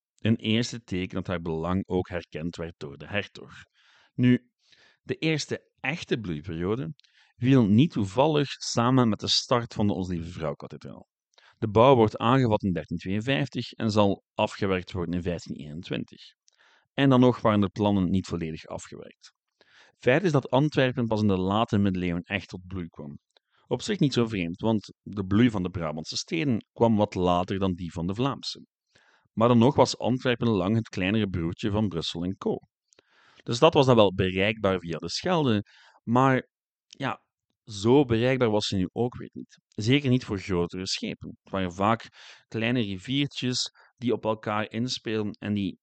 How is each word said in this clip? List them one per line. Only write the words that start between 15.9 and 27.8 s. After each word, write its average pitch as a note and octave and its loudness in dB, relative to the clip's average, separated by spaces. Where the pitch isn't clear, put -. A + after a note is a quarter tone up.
En C#3 2
dan B2+ 6
nog B2 6
waren G#2 4
de F#2+ 2
plannen G2+ 0
niet F#2+ 0
volledig E2 -8
afgewerkt. - -18
Feit C#3 2
is F3+ 2
dat C#3 0
Antwerpen C3 0
pas A2 0
in G#2+ 4
de F#2+ 4
late G2+ 0
middeleeuwen F2+ 0
echt G2 -6
tot F#2 -14
bloei F2+ -8
kwam. D2 -18
Op B2+ -2
zich G#3 -2
niet C#3+ 4
zo A#2+ 2
vreemd, F2+ -4
want G#2+ -2
de G2 -8
bloei G#2+ 4
van G#2 -2
de F#2 -4
Brabantse E2 -6
steden D3 -4
kwam A2+ 2
wat G#2 2
later F2+ 0
dan F#2+ 0
die E2+ -10